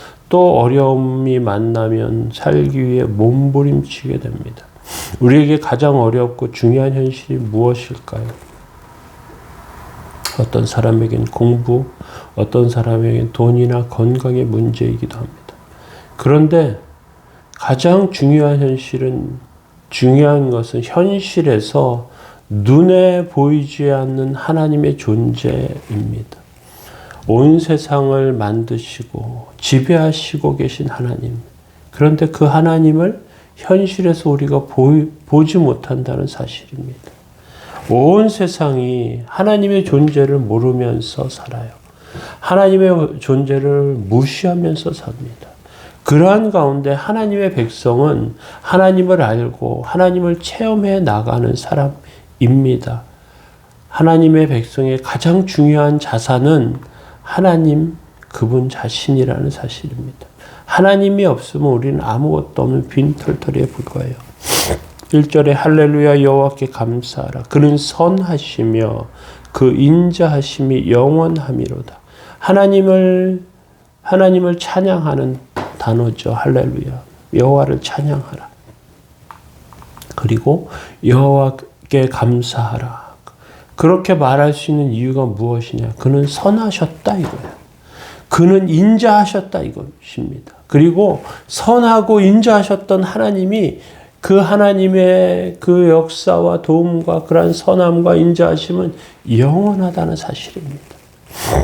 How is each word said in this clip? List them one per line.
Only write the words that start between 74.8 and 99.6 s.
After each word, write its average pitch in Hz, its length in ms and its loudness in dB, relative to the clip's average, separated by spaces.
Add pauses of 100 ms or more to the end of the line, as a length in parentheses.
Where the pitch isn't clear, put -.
단어죠. 113 540 -2
할렐루야. 127 720 -2 (320)
여호와를 139 460 2
찬양하라. 143 680 -6 (1700)
그리고 120 540 0 (340)
여호와께 135 1080 2
감사하라. 120 1000 -4 (680)
그렇게 185 360 2
말할 147 400 2
수 147 200 -8
있는 143 200 0
이유가 131 320 -2
무엇이냐? 117 760 -4
그는 139 280 2
선하셨다 202 880 -2
이거예요. - 420 -8 (720)
그는 185 400 4
인자하셨다 208 960 2
이것입니다. - 880 -12 (140)
그리고 170 580 2 (220)
선하고 226 760 2
인자하셨던 196 840 2
하나님이 202 760 -2 (420)
그 196 180 4
하나님의 185 1200 2
그 175 280 4
역사와 170 760 2
도움과 165 600 0
그러한 170 280 2
선함과 175 640 2
인자하심은 170 800 0 (360)
영원하다는 175 840 0